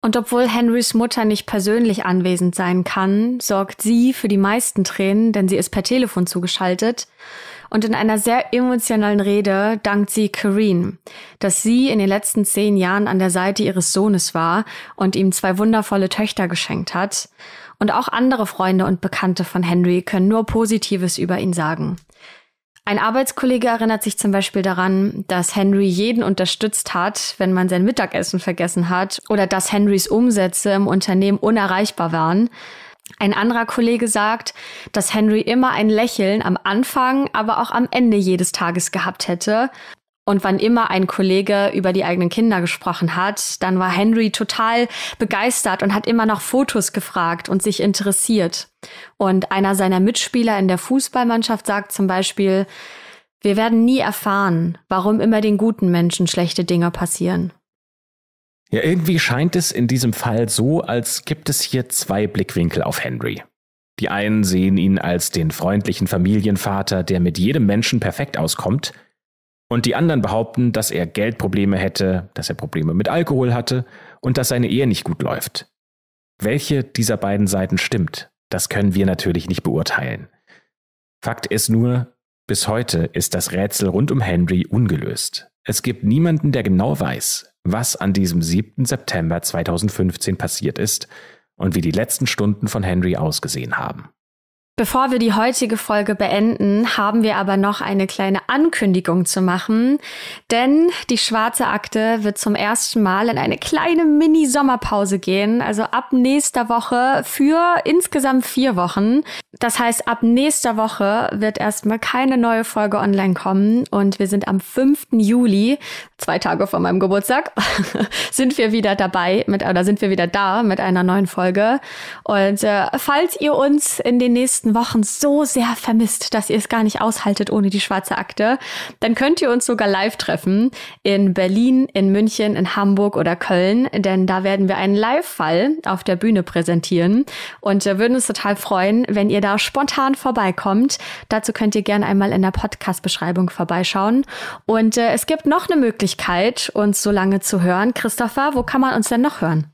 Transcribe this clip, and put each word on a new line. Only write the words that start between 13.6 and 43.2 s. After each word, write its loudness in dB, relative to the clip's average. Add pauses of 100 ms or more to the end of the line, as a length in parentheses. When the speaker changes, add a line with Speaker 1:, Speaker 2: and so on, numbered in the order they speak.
Speaker 1:
ihres 0
Sohnes 0
war 0 (300)
und 0
ihm 2
zwei 0
wundervolle 2
Töchter -2
geschenkt -4
hat. -4 (500)
Und 0
auch 0
andere 0
Freunde 0
und 0
Bekannte -2
von -4
Henry 2
können 0
nur 2
Positives -2
über -2
ihn -2
sagen. -2 (920)
Ein 0
Arbeitskollege 0
erinnert 0
sich -2
zum 0
Beispiel 0
daran, 0
dass -2
Henry 4
jeden 0
unterstützt -2
hat, -2
wenn 2
man 2
sein 2
Mittagessen -2
vergessen -2
hat, -2
oder 2
dass -2
Henrys 2
Umsätze 2
im 2
Unternehmen 2
unerreichbar 0
waren. 2 (680)
Ein 0
anderer 0
Kollege 0
sagt, -2 (380)
dass -2
Henry 4
immer 2
ein 2
Lächeln 0
am 0
Anfang, 0
aber -2
auch -4
am 0
Ende 4
jedes 0
Tages -2
gehabt -4
hätte. 0 (580)
Und 2
wann 0
immer 2
ein 0
Kollege 2
über 0
die 0
eigenen 0
Kinder 2
gesprochen -2
hat, -4